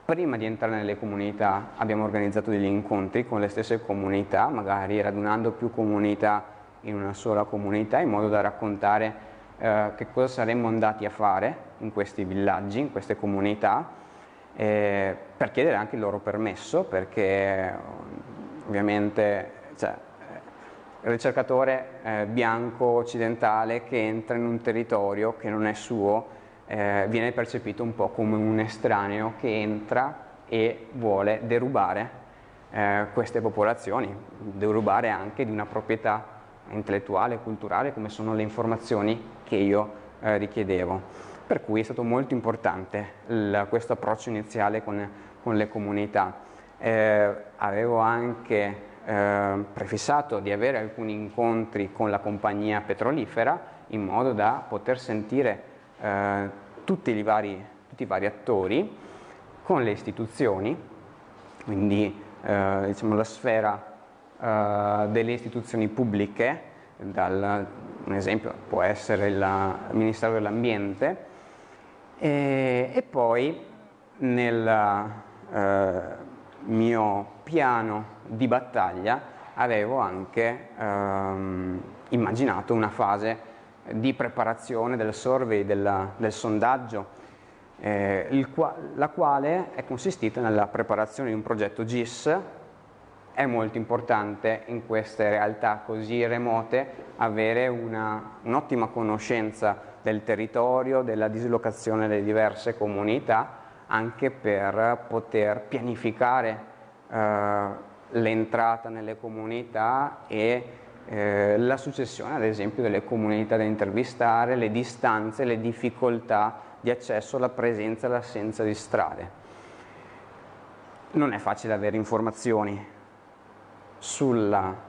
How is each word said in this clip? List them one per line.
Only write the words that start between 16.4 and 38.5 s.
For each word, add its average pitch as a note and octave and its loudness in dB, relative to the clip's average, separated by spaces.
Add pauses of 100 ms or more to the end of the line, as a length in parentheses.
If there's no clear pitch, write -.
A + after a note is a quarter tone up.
perché G2 0 (960)
ovviamente, G#2 2 (240)
cioè, - -2 (1080)
il - -2
ricercatore, C3 2 (160)
eh, G#2+ -2
bianco A#2 0
occidentale A#2 2
che B2 -2
entra A2 -2
in A#2 0
un A#2 0
territorio A2 0
che - -8
non G#2+ 0
è G#2 2
suo, G#2+ 0 (280)
eh, G2+ 0
viene A#2 0
percepito A#2 -4
un A#2 -4
po' A2+ 0
come G#2+ 0
un A2 2
estraneo A2 0
che A2 0
entra G#2+ -2 (300)
e A2+ 0
vuole G#2+ 2
derubare, A#2 0 (600)
eh, G#2 2
queste - 0
popolazioni, G#2+ 0 (240)
derubare G#2+ 2
anche G#2+ -4
di A2+ -2
una G#2+ -4
proprietà A2 -2 (300)
intellettuale, G2+ 0
culturale, A2 -2
come G#2+ -8
sono A2 -2
le A2 2
informazioni A2 0 (220)